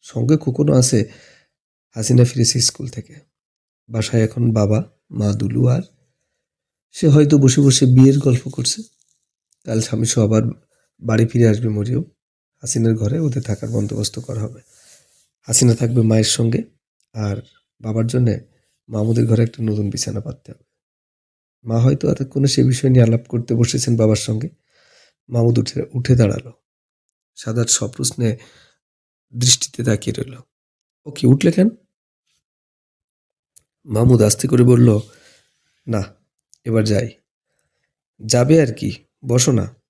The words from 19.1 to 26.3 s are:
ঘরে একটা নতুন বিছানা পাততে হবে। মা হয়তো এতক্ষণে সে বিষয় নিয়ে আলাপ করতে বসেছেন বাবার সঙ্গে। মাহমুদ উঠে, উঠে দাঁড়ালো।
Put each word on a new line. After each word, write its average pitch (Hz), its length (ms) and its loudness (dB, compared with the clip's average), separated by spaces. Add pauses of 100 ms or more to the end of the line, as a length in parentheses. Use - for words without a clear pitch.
ঘরে 113 160 2
একটা 113 200 -6
নতুন 104 260 -4
বিছানা 101 300 -8
পাততে - 320 -16
হবে। - 140 -20 (1000)
মা 113 140 -2
হয়তো 139 340 2
এতক্ষণে 139 360 -2
সে 131 160 2
বিষয় 131 260 0
নিয়ে 127 140 6
আলাপ 117 240 0
করতে 117 280 -6
বসেছেন 120 400 -2
বাবার 110 200 2
সঙ্গে। 110 340 -6 (800)
মাহমুদ 117 300 0
উঠে, - 240 -6 (100)
উঠে 123 220 0
দাঁড়ালো। - 360 0 (840)